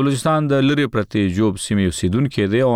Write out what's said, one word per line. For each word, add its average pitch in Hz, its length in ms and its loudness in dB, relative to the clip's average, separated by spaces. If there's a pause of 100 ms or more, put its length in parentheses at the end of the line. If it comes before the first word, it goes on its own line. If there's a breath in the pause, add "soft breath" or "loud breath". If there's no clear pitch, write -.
بلوچستان 143 500 0
د 135 160 2
لرې 143 260 0
پرتې 107 100 -2 (300)
جوب 104 280 0
سیمې 98 280 0
اوسیدونکي 110 600 -2
دی 120 100 2
او 131 140 2